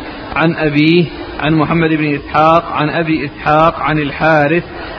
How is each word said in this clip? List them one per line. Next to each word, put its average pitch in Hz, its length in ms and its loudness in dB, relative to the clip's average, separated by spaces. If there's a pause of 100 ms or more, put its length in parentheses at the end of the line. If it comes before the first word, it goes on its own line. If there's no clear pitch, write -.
(360)
عن 160 200 2
أبيه 156 500 2 (340)
عن 151 140 0
محمد 160 360 2
بن 151 260 0
إسحاق 156 560 2
عن 147 180 -2
أبي 156 360 -2
إسحاق 156 540 0
عن 151 200 0
الحارث 156 640 0 (360)